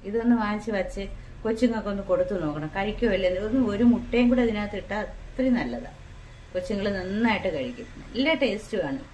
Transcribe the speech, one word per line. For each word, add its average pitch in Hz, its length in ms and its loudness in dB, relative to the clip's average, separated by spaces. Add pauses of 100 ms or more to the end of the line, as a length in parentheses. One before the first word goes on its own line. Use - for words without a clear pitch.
ഇതൊന്ന് 233 320 4
വാങ്ങിച്ച് 208 360 -2
വച്ച് 190 260 -4 (400)
കൊച്ചുങ്ങൾക്കൊന്ന് 220 640 0
കൊടുത്തു 180 340 2
നോക്കണം. 151 320 -4
കഴിക്കുമല്ലേ? 196 640 2
ഇതൊന്ന് 220 240 0 (120)
ഒരു 202 180 2
മുട്ടയും 240 380 4
കൂടെ 247 180 6
ഇതിനകത്ത് 208 340 -2
ഇട്ടാൽ 202 240 -4 (260)
അത്രയും 254 280 2
നല്ലതാ. 127 320 -6 (640)
കൊച്ചുങ്ങൾ 196 320 -2 (120)
നന്നായിട്ട് 196 580 0
കഴിക്കും. 123 320 -6 (140)
നല്ല 277 400 0
ടേസ്റ്റുമാണ്. 196 580 -2 (140)